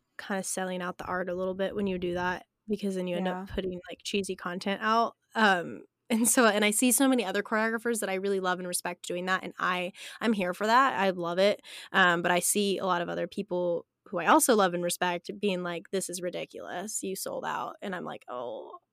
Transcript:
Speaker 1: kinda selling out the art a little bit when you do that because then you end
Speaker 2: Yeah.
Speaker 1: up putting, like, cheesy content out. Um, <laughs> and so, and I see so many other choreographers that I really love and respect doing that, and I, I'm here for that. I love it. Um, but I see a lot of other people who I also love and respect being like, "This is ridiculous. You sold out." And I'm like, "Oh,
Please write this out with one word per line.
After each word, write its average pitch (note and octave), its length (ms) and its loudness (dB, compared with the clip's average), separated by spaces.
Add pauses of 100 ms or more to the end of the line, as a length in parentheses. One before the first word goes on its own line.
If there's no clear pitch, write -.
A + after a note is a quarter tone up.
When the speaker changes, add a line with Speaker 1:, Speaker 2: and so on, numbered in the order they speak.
(180)
Speaker 1:
kinda G3 260 -4
selling F#3 380 -4
out F3+ 160 -8
the - 80 -10
art F3+ 240 -4
a F3 40 -2
little F#3 200 -4
bit F#3+ 220 -2
when G3+ 120 0
you F#3 100 -2
do F3+ 160 -4
that F3+ 320 -4 (220)
because G3+ 280 -2
then F3+ 120 -2
you F3 80 -2
end F3+ 100 -2
Speaker 2:
Yeah. - 20 0
Speaker 1:
up F#3 260 -6
putting, F#3 260 -4 (100)
like, E3+ 140 -16
cheesy F#3+ 320 -2
content F#3+ 460 -4
out. A3 340 2 (180)
Um, F#3 500 2 (120)
<laughs> - 140 -10
and A3+ 180 2
so, A#3+ 180 6
and G#3 180 4
I G#3 80 4
see B3 200 4
so C4+ 160 4
many B3 160 4
other F#3+ 180 -2
choreographers A3+ 580 0
that G3 100 -4
I F#3+ 60 -2
really G3 240 0
love F3+ 200 0
and F#3 80 -8
respect F3+ 400 -6
doing F3+ 180 -4
that, F#3 180 0
and - 140 -10
I, F3+ 340 -2 (280)
I'm A3+ 140 2
here F3+ 200 0
for G3+ 120 -2
that. B3 340 6
I G3 100 4
love F3 280 -2
it. G3+ 240 4 (300)
Um, F3 300 6
but F3 100 2
I F3 80 4
see G3+ 380 2
a - 80 -4
lot F3 160 2
of F3 80 -6
other F3 180 -2
people F3+ 580 -4 (220)
who F3 120 -6
I D#3+ 60 -2
also A3 300 6
love F#3+ 180 6
and F3 100 0
respect F3 460 -2 (100)
being F#3 240 0
like, F3 280 -8
"This F#3+ 180 -2
is F3+ 120 -8
ridiculous. F3 800 -8
You F#3+ 140 -6
sold - 300 -6
out." - 360 -6
And G3 140 -6
I'm E3+ 80 -8
like, D#3 240 -12
"Oh, B2 500 -10 (140)